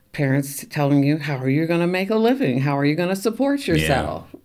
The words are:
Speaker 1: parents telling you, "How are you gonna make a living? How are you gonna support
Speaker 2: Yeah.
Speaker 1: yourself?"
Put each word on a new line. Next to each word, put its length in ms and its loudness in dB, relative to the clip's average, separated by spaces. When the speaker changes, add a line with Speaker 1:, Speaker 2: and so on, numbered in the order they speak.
Speaker 1:
parents 580 -2
telling 340 2
you, 140 2
"How 200 -4
are 120 -2
you 160 2
gonna 200 0
make 240 -2
a 60 2
living? 440 2
How 180 0
are 60 2
you 100 2
gonna 220 0
support 500 -2
Speaker 2:
Yeah. 80 0
Speaker 1:
yourself?" 600 -2